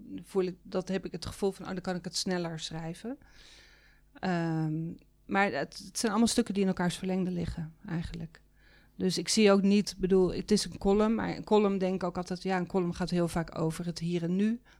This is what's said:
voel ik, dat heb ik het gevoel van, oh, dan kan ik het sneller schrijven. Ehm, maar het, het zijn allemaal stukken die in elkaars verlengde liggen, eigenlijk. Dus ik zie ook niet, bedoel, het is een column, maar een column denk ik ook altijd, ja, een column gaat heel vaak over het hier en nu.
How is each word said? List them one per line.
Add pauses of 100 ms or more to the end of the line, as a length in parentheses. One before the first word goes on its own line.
(240)
voel
ik,
dat
heb
ik
het
gevoel
van,
oh,
dan
kan
ik
het
sneller
schrijven. (1000)
Ehm, (520)
maar
het,
het
zijn
allemaal
stukken
die
in
elkaars
verlengde
liggen, (140)
eigenlijk. (540)
Dus
ik
zie
ook
niet,
bedoel,
het
is
een
column,
maar
een
column
denk
ik
ook
altijd,
ja,
een
column
gaat
heel
vaak
over
het
hier
en
nu. (180)